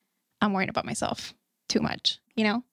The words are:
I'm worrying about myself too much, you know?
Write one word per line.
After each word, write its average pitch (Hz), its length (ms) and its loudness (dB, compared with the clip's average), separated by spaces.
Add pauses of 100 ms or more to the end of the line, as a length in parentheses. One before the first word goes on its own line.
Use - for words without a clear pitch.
(400)
I'm 208 140 2
worrying 190 160 0
about - 160 -2
myself - 480 -4 (340)
too 220 120 2
much, - 400 -2 (160)
you 220 80 2
know? 214 280 2